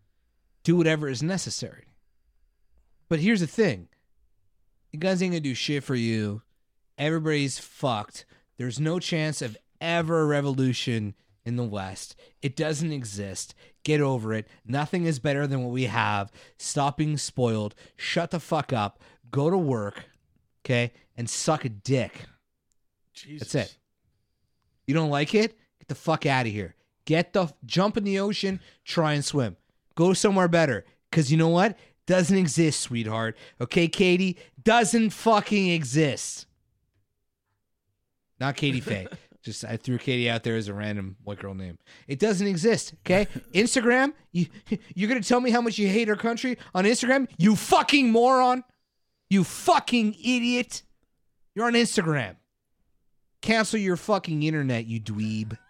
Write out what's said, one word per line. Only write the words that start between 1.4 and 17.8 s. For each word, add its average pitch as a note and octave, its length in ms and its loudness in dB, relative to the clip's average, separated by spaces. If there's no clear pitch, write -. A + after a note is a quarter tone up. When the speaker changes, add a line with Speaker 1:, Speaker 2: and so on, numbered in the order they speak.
Speaker 1:
But D#3+ 100 0
here's G3+ 220 2
the D#3 60 0
thing. C3+ 420 0
The D#3 60 -12
guns F#3 240 0
ain't F#3 120 0
gonna E3 80 -2
do C3+ 140 -4
shit C#3+ 280 -4
for C3+ 120 -2
you. A2 460 -2
Everybody's D3+ 640 -2
fucked. - 680 -6
There's B2 220 -6
no D#3+ 200 -2
chance D#3 420 -4
of A2 160 -8
ever E3 400 0
a D#3 40 2
revolution C3 880 0
in A#2+ 120 -4
the B2 80 -2
West. F#2+ 500 -10
It - 140 -4
doesn't D#3 380 -2
exist. G2+ 600 -10
Get D3+ 160 2
over B2 340 0
it. A2 140 -4
Nothing D3 400 -2
is D#3 140 0
better C#3+ 280 0
than C3+ 160 -2
what B2 100 -6
we B2+ 100 0
have. G#2 480 0
Stop C#3+ 400 -2
being D3+ 200 -2
spoiled. A2 580 -2